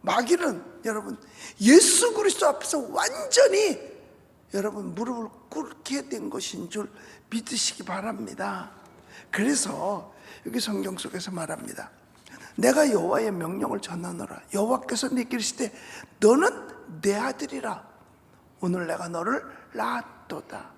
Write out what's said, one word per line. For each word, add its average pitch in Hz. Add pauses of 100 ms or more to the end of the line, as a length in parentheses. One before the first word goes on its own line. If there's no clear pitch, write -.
마귀는 247
여러분, 214 (420)
예수 370
그리스도 415
앞에서 285 (100)
완전히 480 (560)
여러분, 196
무릎을 233 (200)
꿇게 277
된 -
것인 185
줄 208 (400)
믿으시기 -
바랍니다. 196 (580)
그래서 196 (320)
여기 117
성경 190
속에서 180
말합니다. - (640)
"내가 269
여호와의 202
명령을 190
전하노라. 175 (100)
여호와께서 240
내게 247
이르시되 226 (460)
너는 254
내 202
아들이라. 254 (760)
오늘 180
내가 170
너를 175 (300)
낳았도다." -